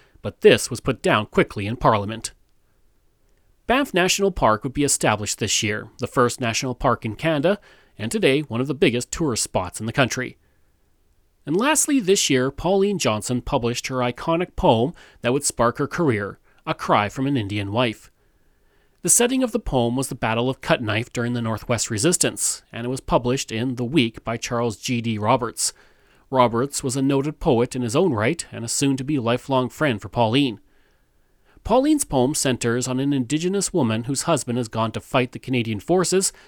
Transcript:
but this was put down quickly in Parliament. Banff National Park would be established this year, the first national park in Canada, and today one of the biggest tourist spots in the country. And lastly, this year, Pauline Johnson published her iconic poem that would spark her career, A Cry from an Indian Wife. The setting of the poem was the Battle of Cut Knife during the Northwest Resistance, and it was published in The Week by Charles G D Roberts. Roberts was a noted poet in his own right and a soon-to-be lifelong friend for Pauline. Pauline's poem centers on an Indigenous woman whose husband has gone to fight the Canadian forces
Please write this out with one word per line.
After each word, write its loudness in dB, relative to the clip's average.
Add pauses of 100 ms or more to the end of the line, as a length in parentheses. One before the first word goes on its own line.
(220)
but -10
this 6
was -8
put -4
down 2
quickly -2
in -4
Parliament. 0 (1300)
Banff 0
National 2
Park 2
would -6
be 0
established 0
this -2
year, -4 (100)
the -6
first 0
national -4
park 0
in -6
Canada, 0 (400)
and -6
today 2
one -4
of -2
the -4
biggest 0
tourist -2
spots -4
in -6
the -6
country. -2 (1080)
And -2
lastly, 2
this 2
year, 2
Pauline 0
Johnson -2
published -2
her -6
iconic -2
poem 2 (280)
that 2
would 0
spark 0
her -2
career, -2 (280)
A -2
Cry 2
from -6
an 0
Indian -4
Wife. -2 (880)
The -2
setting 2
of -2
the -2
poem 0
was -2
the -8
Battle -2
of -4
Cut 0
Knife -4
during -2
the -4
Northwest -2
Resistance, 0
and -10
it -4
was -6
published 0
in -2
The -6
Week 0
by -6
Charles -4
G -4
D -2
Roberts. 0 (580)
Roberts 2
was -4
a 0
noted 0
poet 2
in -4
his -2
own 2
right -2
and -10
a -8
soon-to-be 0
lifelong 0
friend -2
for -12
Pauline. 0 (1040)
Pauline's 2
poem 2
centers 0
on -2
an 0
Indigenous -2
woman 0
whose -4
husband -2
has -4
gone -2
to -6
fight 0
the -12
Canadian -2
forces 0 (160)